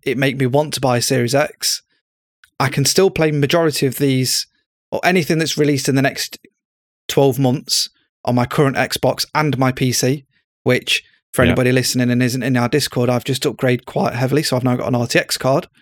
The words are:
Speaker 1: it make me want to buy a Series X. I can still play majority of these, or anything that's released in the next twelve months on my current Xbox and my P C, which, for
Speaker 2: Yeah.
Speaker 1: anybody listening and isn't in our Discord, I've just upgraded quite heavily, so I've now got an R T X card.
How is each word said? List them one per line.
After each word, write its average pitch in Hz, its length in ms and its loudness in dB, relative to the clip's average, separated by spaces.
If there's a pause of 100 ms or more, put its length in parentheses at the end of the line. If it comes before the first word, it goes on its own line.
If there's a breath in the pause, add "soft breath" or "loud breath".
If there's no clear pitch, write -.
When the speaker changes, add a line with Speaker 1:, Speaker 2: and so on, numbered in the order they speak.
Speaker 1:
it 127 160 -4
make 135 180 0
me 131 120 0
want 143 260 0
to 131 80 -8
buy 127 160 2
a 117 40 -2
Series 120 340 0
X. - 480 -2 (760)
I 131 100 0
can 139 160 -2
still 190 260 2
play 160 200 0
majority 151 540 0
of 127 140 -2
these, 131 480 0 (440)
or - 120 -4
anything 175 340 2
that's 160 220 -2
released 143 280 0
in 139 60 2
the 135 80 2
next - 380 -4 (680)
twelve 139 300 2
months 135 520 0 (360)
on 123 80 0
my 123 140 2
current 139 300 0
Xbox - 580 -2
and 151 240 0
my 131 120 2
P 131 200 -2
C, 127 340 -2 (380)
which, - 400 0 (300 soft breath)
for 131 100 2
Speaker 2:
Yeah. 123 80 6
Speaker 1:
anybody 123 200 2
listening 123 380 0
and 120 140 2
isn't 127 180 -2
in 127 160 0
our 120 100 2
Discord, 127 440 0
I've 123 140 0
just 131 180 -2
upgraded 123 420 -2
quite - 300 -2
heavily, 131 260 0
so 147 160 -2
I've 120 60 -2
now 127 120 0
got - 120 -4
an 131 80 0
R 120 100 0
T 165 140 0
X - 180 -2
card. 135 300 0 (140 soft breath)